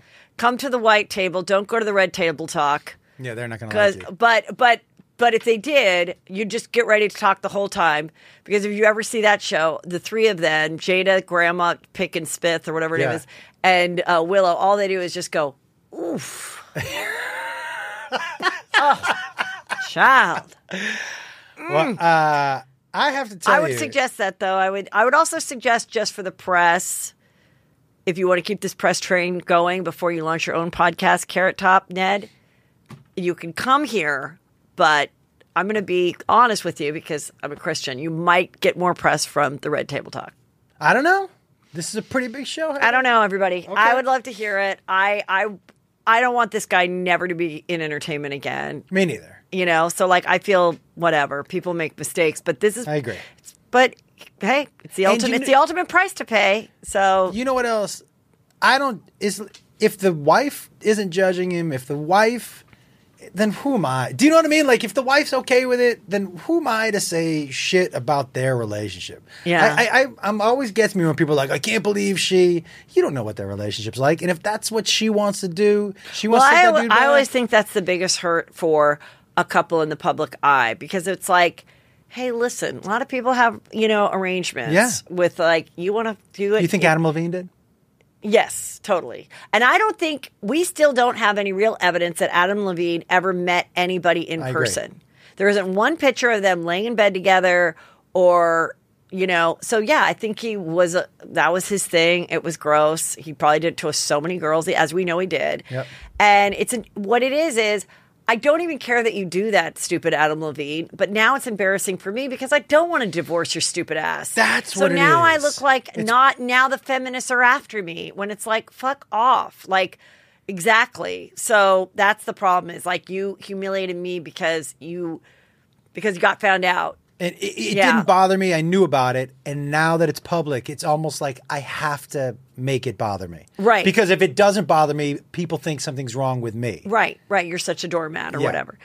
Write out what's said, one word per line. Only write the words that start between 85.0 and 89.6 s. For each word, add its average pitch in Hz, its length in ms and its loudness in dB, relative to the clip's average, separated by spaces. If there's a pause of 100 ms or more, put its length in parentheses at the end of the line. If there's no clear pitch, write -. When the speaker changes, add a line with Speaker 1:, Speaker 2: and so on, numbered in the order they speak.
Speaker 1:
with, 175 240 0
like, 165 280 2 (100)
you 180 160 -4
wanna 220 240 -4 (160)
do 202 220 -2
it. 214 60 2
Speaker 2:
You 170 60 2
think 175 160 0
Speaker 1:
it 170 40 4
Speaker 2:
Adam 160 180 2
Levine 165 260 -2
did? 180 180 -8 (720)
Speaker 1:
Yes, - 600 0
totally. 151 460 -4 (240)
And 220 100 4